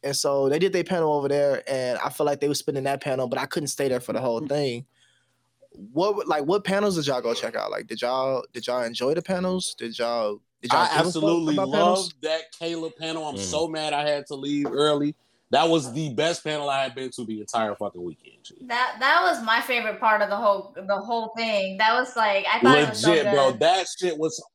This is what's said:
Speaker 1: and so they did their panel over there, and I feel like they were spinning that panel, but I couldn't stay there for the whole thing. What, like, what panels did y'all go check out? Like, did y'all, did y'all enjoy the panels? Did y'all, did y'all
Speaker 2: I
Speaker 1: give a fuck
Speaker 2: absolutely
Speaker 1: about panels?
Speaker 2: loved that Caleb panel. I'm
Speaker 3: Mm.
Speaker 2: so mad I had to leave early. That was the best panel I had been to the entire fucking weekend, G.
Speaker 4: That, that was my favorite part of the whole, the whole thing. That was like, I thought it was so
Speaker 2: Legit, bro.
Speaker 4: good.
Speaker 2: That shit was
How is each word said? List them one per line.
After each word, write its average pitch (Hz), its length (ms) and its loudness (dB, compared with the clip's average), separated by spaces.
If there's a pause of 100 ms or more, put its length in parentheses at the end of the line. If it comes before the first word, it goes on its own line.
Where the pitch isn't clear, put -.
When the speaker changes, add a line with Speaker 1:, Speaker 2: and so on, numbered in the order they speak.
Speaker 1:
and 139 140 -2
so 139 320 2
they 147 100 2
did 185 140 2
their 180 120 0
panel 165 280 2
over 143 160 0
there, 143 400 2
and 127 300 -2
I - 100 -2
feel 143 160 -2
like 143 160 0
they 143 80 0
were 147 60 0
spinning 139 300 -4
that 139 180 -2
panel, 131 240 -2
but 123 120 -4
I 131 60 -4
couldn't 143 240 -4
stay 139 200 -2
there 127 120 0
for - 140 -8
the 120 60 -2
whole 123 260 -2
thing. 135 400 -2 (1040)
What, 196 340 0
like, 151 180 0
what 196 200 2
panels 196 320 2
did 151 100 -2
y'all 131 160 0
go 117 100 0
check 113 220 -4
out? 104 160 -4
Like, 104 160 -6
did 110 160 -8
y'all, 131 400 -2 (100)
did 120 140 -10
y'all 123 160 0
enjoy 120 320 -2
the 170 80 -2
panels? 185 560 -4
Did 117 200 -8
y'all, 117 420 -2 (200)
did 123 120 -4
y'all 147 100 4
Speaker 2:
I - 40 4
Speaker 1:
give - 60 0
a 147 60 0
fuck 165 80 4
Speaker 2:
absolutely 165 480 2
Speaker 1:
about 151 160 0
panels? 175 280 4
Speaker 2:
loved 175 240 -6
that 156 200 -2 (160)
Caleb 165 400 -8
panel. 160 300 -6
I'm 147 80 -8
Speaker 3:
Mm. - 20 -6
Speaker 2:
so 160 300 -2
mad 156 240 -4
I 147 140 0
had 143 200 0
to 147 80 -10
leave 143 320 -2
early. 147 480 2 (380)
That 156 160 4
was 151 240 2
the 151 220 -4
best 160 300 0
panel 147 240 -2
I 135 140 0
had 127 120 -4
been 131 160 -8
to 123 140 -10
the 107 160 -8
entire 107 360 -2
fucking 98 260 -8
weekend, - 420 -14
G. - 100 -20 (120)
Speaker 4:
That, 247 340 -2
that 302 220 4
was 302 220 0
my 226 160 4
favorite 226 400 -2
part 214 220 4
of 202 80 0
the 202 60 0
whole, 202 400 0
the 196 200 -2
whole 226 400 -4
thing. 202 420 -2
That 220 200 4
was 254 180 -4
like, 208 360 2
I 233 80 0
thought - 180 8
it 147 120 4
was - 100 -6
so 120 100 4
Speaker 2:
Legit, - 220 4
bro. 135 200 6
Speaker 4:
good. 113 80 -8
Speaker 2:
That 175 260 4 (120)
shit 175 200 -2
was 156 240 -2 (120)